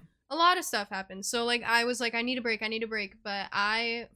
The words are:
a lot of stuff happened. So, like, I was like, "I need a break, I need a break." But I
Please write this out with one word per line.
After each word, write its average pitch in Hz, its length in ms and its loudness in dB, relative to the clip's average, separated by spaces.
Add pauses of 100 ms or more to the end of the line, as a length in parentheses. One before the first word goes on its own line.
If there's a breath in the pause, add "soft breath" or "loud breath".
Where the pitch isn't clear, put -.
(300)
a 269 60 -2
lot 339 220 6
of 349 60 -2
stuff - 260 -2
happened. 190 360 -8
So, 233 180 0
like, 240 200 2
I 233 200 4
was 240 160 0
like, 233 160 -2
"I 233 60 0
need 247 160 0
a 254 40 -2
break, 220 200 -2
I 220 80 -2
need 220 140 -2
a 226 40 -4
break." 214 340 -6
But 202 300 -6
I 226 640 0